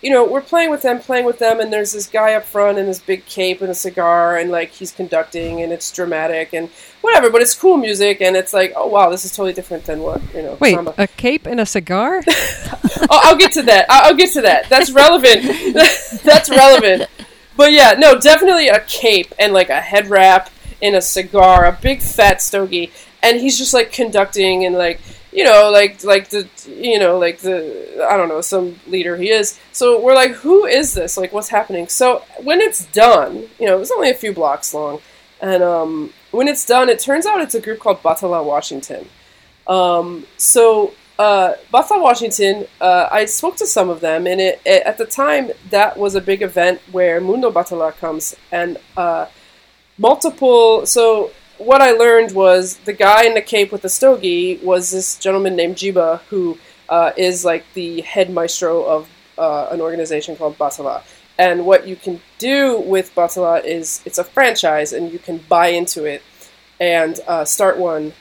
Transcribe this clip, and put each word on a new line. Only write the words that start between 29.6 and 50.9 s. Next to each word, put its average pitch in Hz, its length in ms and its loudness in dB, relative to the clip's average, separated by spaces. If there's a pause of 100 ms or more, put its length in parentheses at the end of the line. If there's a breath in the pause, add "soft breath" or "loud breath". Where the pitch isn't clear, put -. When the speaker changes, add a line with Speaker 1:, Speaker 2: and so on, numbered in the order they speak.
Speaker 1:
So 247 280 0
we're 254 160 2
like, 254 180 2
"Who 370 320 2
is 277 280 -2
this? 180 240 -6
Like, 185 140 -6
what's 208 180 -8
happening?" 196 380 -4
So - 360 -2 (200)
when 311 160 0
it's 427 280 -2
done, 208 600 2 (100)
you 233 80 -4
know, 190 120 2
it - 20 0
was 202 120 -8
only 403 180 0
a 254 40 0
few 214 200 -8
blocks 147 400 -4
long, 151 260 -8 (420 soft breath)
and, 190 220 0
um, 160 500 -4 (180)
when 254 180 0
it's 285 160 -6
done, 247 240 2
it 233 100 0
turns 311 260 -4
out 415 140 -2
it's 302 160 -6
a 226 60 -4
group 220 180 -12
called 196 240 -4
Batala 165 400 -2
Washington. 139 640 -8 (600 soft breath)
Um, 175 600 -2 (100)
so, 220 560 2 (240)
uh, 202 360 2 (200)
Batala 349 280 2
Washington, 220 640 0 (140)
uh, 180 280 2
I 214 140 -2
spoke 320 340 -6
to 403 100 -6
some 185 220 -2
of 165 120 -8
them, 170 260 -4
and 185 140 -4
it, 185 240 -2
it, 190 180 2
at 214 140 -6
the 226 80 -8
time, 277 460 -4 (180)
that 208 260 0
was 196 180 -4
a 190 80 -2
big 196 200 -4
event 180 400 -2 (100)
where 180 300 0
Mundo 220 300 -2
Batala 170 440 -4
comes, 160 400 -10 (160)
and, 175 260 -6 (200)
uh, 165 300 -4 (680 soft breath)
multiple, 240 880 2
so 226 460 0 (260)